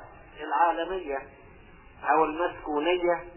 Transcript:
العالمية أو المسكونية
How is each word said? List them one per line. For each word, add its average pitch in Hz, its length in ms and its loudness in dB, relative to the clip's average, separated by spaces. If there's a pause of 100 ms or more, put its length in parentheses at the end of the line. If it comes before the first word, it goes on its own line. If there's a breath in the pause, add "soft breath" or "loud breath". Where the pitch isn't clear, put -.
(400)
العالمية 165 800 0 (920)
أو 156 140 6
المسكونية 170 1000 0 (120)